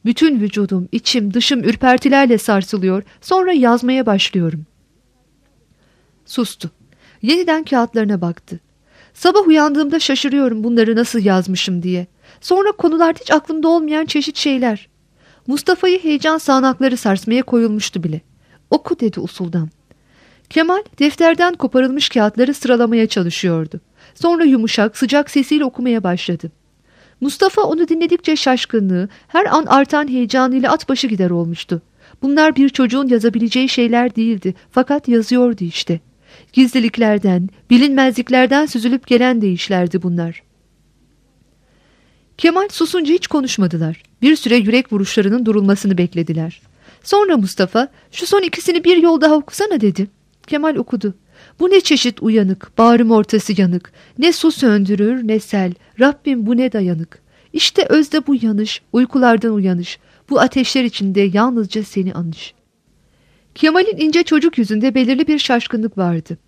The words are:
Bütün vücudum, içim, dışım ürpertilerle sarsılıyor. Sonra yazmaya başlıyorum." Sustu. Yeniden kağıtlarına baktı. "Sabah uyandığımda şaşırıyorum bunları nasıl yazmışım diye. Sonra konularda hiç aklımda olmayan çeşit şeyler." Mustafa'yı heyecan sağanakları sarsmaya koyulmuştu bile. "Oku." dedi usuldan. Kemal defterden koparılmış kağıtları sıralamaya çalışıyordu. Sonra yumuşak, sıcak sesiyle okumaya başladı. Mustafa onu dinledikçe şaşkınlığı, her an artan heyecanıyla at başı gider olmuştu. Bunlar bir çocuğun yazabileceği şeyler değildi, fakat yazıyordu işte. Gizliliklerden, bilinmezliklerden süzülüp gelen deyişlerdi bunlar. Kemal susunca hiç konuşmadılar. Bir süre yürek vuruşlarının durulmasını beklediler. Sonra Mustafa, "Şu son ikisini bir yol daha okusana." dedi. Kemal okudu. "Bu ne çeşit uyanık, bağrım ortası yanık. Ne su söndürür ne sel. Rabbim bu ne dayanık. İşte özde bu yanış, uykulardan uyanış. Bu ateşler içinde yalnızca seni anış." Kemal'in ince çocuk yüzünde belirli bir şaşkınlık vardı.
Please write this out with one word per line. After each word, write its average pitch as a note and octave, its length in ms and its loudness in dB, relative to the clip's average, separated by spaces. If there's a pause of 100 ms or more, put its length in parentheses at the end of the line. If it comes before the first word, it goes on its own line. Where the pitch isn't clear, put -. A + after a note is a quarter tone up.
Bütün B3+ 360 0
vücudum, G3 520 -2
içim, G#3 420 -4
dışım A#3+ 300 -2
ürpertilerle B3+ 720 2
sarsılıyor. F#3+ 640 -2 (180)
Sonra F#4 320 0
yazmaya B3 540 2
başlıyorum." F3 600 -2 (1600)
Sustu. - 440 -6 (520)
Yeniden D#4+ 420 0
kağıtlarına A3+ 560 -2
baktı. E3+ 400 -8 (540)
"Sabah F#4+ 320 2
uyandığımda D4+ 540 2
şaşırıyorum C4 640 -2
bunları A3+ 320 2
nasıl A3+ 280 -2
yazmışım F#3 580 -2
diye. F3+ 240 -4 (340)
Sonra G4 320 0
konularda E4 480 0
hiç - 100 -16
aklımda D#4 380 0
olmayan D#4 380 0
çeşit D4+ 300 -4
şeyler." B3+ 520 -2 (580)
Mustafa'yı F4+ 520 0
heyecan D#4 400 0
sağanakları C4 580 0
sarsmaya A3 460 -2
koyulmuştu G#3+ 600 -2
bile. D#3+ 180 -6 (500)
"Oku." - 300 -2
dedi G#3 200 -4
usuldan. E3+ 500 -6 (800)
Kemal F4 320 0 (160)
defterden E4 560 2
koparılmış C4 540 -2
kağıtları A#3+ 460 0
sıralamaya A#3 520 0
çalışıyordu. E3+ 760 -4 (340)
Sonra E4+ 300 0
yumuşak, A3+ 520 2
sıcak C#4+ 340 0
sesiyle D4 340 0
okumaya B3 400 -2
başladı. F3 460 -4 (680)
Mustafa F#4+ 420 0
onu E4 260 0
dinledikçe E4 480 -2
şaşkınlığı, G3+ 720 -2 (200)
her F4 160 0
an D#4+ 220 0
artan C#4+ 420 2
heyecanıyla B3+ 640 0
at D#4 160 -2
başı C4+ 180 -2
gider F#3+ 240 0
olmuştu. E3+ 520 -4 (400)
Bunlar D4+ 340 2
bir C4+ 120 4
çocuğun C4 380 0
yazabileceği A#3 600 0
şeyler A#3+ 480 0
değildi, A3+ 380 -2 (160)
fakat C#4 380 -2
yazıyordu A#3+ 560 0
işte. E3 360 -6 (520)
Gizliliklerden, G#3+ 960 0 (220)
bilinmezliklerden B3+ 960 2
süzülüp B3 400 -2
gelen B3 340 2
deyişlerdi F3+ 640 -2
bunlar. F3 400 -4 (2000)
Kemal F4+ 300 2
susunca E4 460 -2
hiç F#4+ 120 -2
konuşmadılar. F3 760 -2 (200)
Bir D4 140 4
süre A#3+ 200 0
yürek A#3 360 2
vuruşlarının G#3 540 0
durulmasını G3 520 2
beklediler. E3 640 -4 (400)
Sonra G4+ 340 2
Mustafa, G3+ 520 -2 (240)
"Şu - 140 -8
son G4+ 160 2
ikisini F4 420 -2
bir F4+ 120 6
yol E4 240 4
daha D4+ 140 4
okusana." D#4 460 -2
dedi. G3 280 0 (380)
Kemal D4+ 300 -2
okudu. G#3+ 380 -4 (460)
"Bu F4+ 100 2
ne F#4+ 100 6
çeşit - 420 -4
uyanık, G3+ 560 0
bağrım A#3 320 6
ortası G#3 500 0
yanık. F3+ 320 0 (260)
Ne D#4+ 140 2
su D#4+ 180 2
söndürür G#3 800 0
ne A3 120 0
sel. F#3+ 340 -4 (260)
Rabbim C4+ 460 0
bu A#3+ 100 0
ne B3 160 0
dayanık. F3+ 460 -4 (340)
İşte - 360 -2
özde D4+ 380 0
bu C#4+ 160 0
yanış, G#3+ 400 -4 (100)
uykulardan A#3 600 2
uyanış. F#3 440 -2 (320)
Bu C#4+ 100 2
ateşler C4 440 0
içinde G3 360 -2
yalnızca G#3+ 600 0
seni F#3+ 320 -6
anış." E3 400 -10 (1000)
Kemal'in F4+ 420 2
ince D#4 260 0
çocuk D#4+ 360 2
yüzünde G#3+ 360 0
belirli C4 340 2
bir D4+ 100 2
şaşkınlık A#3+ 600 -2
vardı. E3+ 500 -4